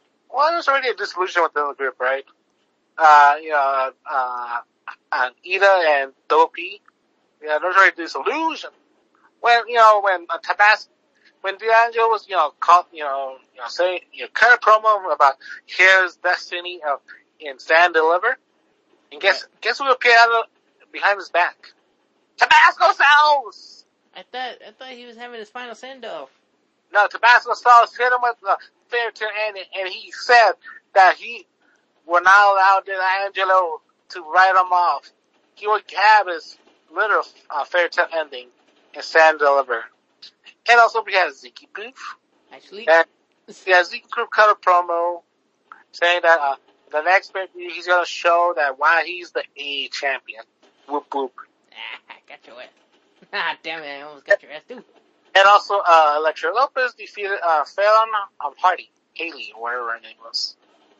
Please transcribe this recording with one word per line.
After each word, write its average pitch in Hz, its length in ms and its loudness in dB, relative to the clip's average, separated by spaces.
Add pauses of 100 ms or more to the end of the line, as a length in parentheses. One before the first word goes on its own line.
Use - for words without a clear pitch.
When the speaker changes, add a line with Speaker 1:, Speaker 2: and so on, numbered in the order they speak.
(280)
Speaker 1:
Well, 294 220 -2
there's 339 160 -6
already 269 220 -2
a 208 60 -4
disillusion 180 500 -4
within 147 240 -4
the 135 60 -10
group, 131 260 -8
right? 135 240 -4 (720)
Uh, 147 420 6
you 160 100 -12
know, 135 420 -2 (180)
uh, 123 480 -6 (540)
uh, 127 180 -4 (180)
Ida 190 380 2
and 139 260 0 (160)
Double 156 200 4
P. 185 320 -16 (600)
Yeah, 151 220 -4
there's 185 140 -4
already 190 200 4
disillusion. 190 760 -6 (680)
When, 233 280 0
you 240 80 -6
know, 220 260 6
when, 185 260 -2
uh, 165 100 -8
Tabas-, 208 500 0 (540)
when 196 160 -6
D'Angelo 226 500 2
was, 208 200 -2
you 196 60 -8
know, 156 240 0
caught, 175 340 2
you 156 120 -12
know, 135 320 -8 (180)
you 127 60 -20
know, 120 80 -14
saying, 180 320 -4 (120)
you - 120 -14
know, - 100 -12
cut 233 180 2
a 233 80 2
promo 214 540 0
about 139 200 2 (320)
his 185 500 2
destiny 180 680 -8
of, 139 140 -4 (380)
in 139 220 -16
Stand 170 340 2
Deliver. 175 420 0 (760)
And 147 80 -20
guess, 190 280 0
Speaker 2:
Yeah. - 120 -20
Speaker 1:
guess 233 180 -6
who 269 120 -4
appeared 240 300 4
out 233 240 2 (400)
of, - 80 -20
behind 185 260 -2
his 175 120 -16
back? 170 260 -2 (800)
Tabasco 320 560 4
Sauce! 294 920 0 (300)
Speaker 2:
I 185 160 -20
thought, 247 260 -12 (100)
I 214 60 -20
thought 262 160 -20
he 247 180 -20
was 233 100 -20
having 240 220 -18
his 208 100 -18
final 247 260 -16
send-off. 226 540 -16 (640)
Speaker 1:
No, 202 140 2
Tabasco 233 480 2
Sauce 233 420 4
hit 247 160 -2
him 247 100 -2
with 240 200 -4
the 190 160 -4 (300)
fairy 233 240 -6
tale 214 160 -10 (180)
ending, 196 160 -12 (160)
and 190 100 -8
he 202 240 -16
said 233 400 4 (420)
that 185 220 6
he 220 300 -18 (600)
would 175 180 0
not 190 100 6 (180)
allow 190 320 2
D'Angelo 190 960 -2 (300)
to 180 120 -14
write 180 280 2
him 185 220 0
off. 170 360 -2 (460)
He 202 140 -16
would 208 160 -2 (100)
have 208 320 2
his 165 300 -10 (360)
literal, 185 320 -2 (240)
uh, - 160 -8
fairy 175 260 -2
tale 165 220 -2
ending 135 360 -8 (460)
in 143 80 -14
Stand 160 360 2
Deliver. 139 460 0 (840)
And 233 120 6
also 226 240 0
we 196 80 -10
have 175 220 0
Zeke - 400 -20
Booth. 226 200 -16 (580)
Speaker 2:
Actually. 190 360 -10
Speaker 1:
And, 165 180 4 (600)
yeah, 180 180 4
Zeke 233 300 -12
Booth 233 160 -6
cut 214 200 4
a 196 100 2
promo 175 640 0 (720)
saying 175 320 0
that, 165 160 4
uh, 139 160 -4 (340)
the 151 120 -4
next 185 300 0
pay-per-view 180 400 -12
he's 175 140 -14
gonna 180 180 2
show 170 520 0
that 139 240 -2
why 160 260 0
he's 175 240 -14
the 147 140 -8 (120)
A 143 320 -12
champion. 135 540 -10 (460)
Whoop - 260 -8
whoop. 135 180 -8 (400)
Speaker 2:
Ah, 113 280 -18 (100)
I 110 40 -20 (140)
got 139 180 -20
your 127 140 -20
ass. 117 120 -20
<laughs> - 600 -20
Ah, 170 300 -8
damn 160 220 -12
it, - 20 -16
I 139 160 -14
almost 147 240 -20
got - 160 0
your 135 80 -20
ass 151 160 -18
too. 240 160 -18 (540)
Speaker 1:
And 196 100 6
also, 202 400 4
uh, 160 320 4
Elektra 156 340 -4
Lopez 254 420 -4
defeated, 202 520 -10
uh, 156 180 0
Fallon, 214 440 0 (360)
um, 143 140 -10
Hardy, 180 320 -4 (240)
Haley, 156 400 -14
or 117 80 -16
whatever 120 300 -8
her 117 80 -10
name 110 240 -20
was. - 320 -12 (440)